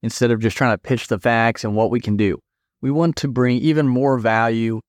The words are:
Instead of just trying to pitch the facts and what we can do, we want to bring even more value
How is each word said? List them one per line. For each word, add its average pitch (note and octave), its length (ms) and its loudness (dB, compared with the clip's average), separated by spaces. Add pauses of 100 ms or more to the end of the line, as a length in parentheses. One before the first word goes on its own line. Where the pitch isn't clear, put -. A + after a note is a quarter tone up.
Instead A#2 300 0
of A2+ 80 0
just A2 180 0
trying B2 160 2
to G2+ 60 -4
pitch - 300 -4
the G#2+ 100 -2
facts A#2 440 0
and G#2 120 -4
what A2 160 2
we A#2+ 80 0
can G#2 180 -2
do, G2 220 0 (420)
we C3 80 -2
want D#3+ 280 0
to - 100 -6
bring B2 300 0
even D3+ 300 2
more C3 300 2
value A2+ 720 0